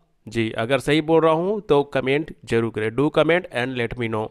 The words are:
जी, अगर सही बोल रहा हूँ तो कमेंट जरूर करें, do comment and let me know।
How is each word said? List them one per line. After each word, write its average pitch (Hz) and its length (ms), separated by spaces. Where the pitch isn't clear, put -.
जी, 110 220
अगर 123 280
सही 151 220
बोल 160 200
रहा 160 120
हूँ 190 280
तो 143 240
कमेंट 139 500
जरूर 117 260
करें, 110 200
do 139 280
comment 165 340
and 127 260
let 120 200
me 117 100
know। 110 220